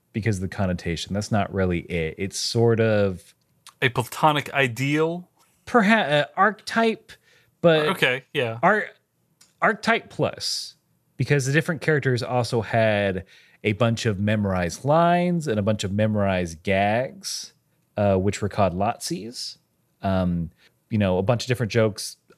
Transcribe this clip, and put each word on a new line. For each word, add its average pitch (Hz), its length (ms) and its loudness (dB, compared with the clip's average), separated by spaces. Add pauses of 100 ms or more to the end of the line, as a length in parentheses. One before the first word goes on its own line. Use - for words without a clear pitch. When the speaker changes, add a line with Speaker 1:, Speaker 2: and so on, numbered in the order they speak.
(140)
Speaker 1:
because 107 240 0
of 90 40 -8
the 95 60 -4
connotation. 90 680 -4
That's 104 180 -6
not 101 220 0
really 90 280 0
it. 80 360 -4
It's 98 200 -6
sort 117 420 2
of 104 540 0 (480)
Speaker 2:
A 135 80 2
platonic 143 640 0
ideal? 143 760 -2 (380)
Speaker 1:
Perha-, 190 580 2
uh, - 20 -4 (120)
archetype, 214 760 0 (500)
but 156 280 4
Speaker 2:
Okay, 135 440 0
yeah. 117 280 -2
Speaker 1:
ar-, 185 280 2 (720)
archetype 214 480 0
plus, - 680 -4 (420)
because 139 280 0
the 135 80 -2
different 156 280 0
characters 135 400 0
also 123 400 0
had 101 640 0 (380)
a 107 100 2
bunch 117 320 0
of 101 140 0
memorized 98 640 0
lines 170 640 2
and 107 100 0
a 104 60 2
bunch 104 220 0
of 92 60 -6
memorized 98 720 0
gags, 107 880 -2 (420)
uh, 101 220 2
which 98 240 -2
were 101 80 -2
called 95 240 0
latsies. 170 840 -6 (440)
Um, 90 500 0 (380)
you 113 80 -2
know, 95 200 2
a 95 60 0
bunch 117 220 2
of - 20 -6
different 117 240 -2
jokes, 110 460 0 (200)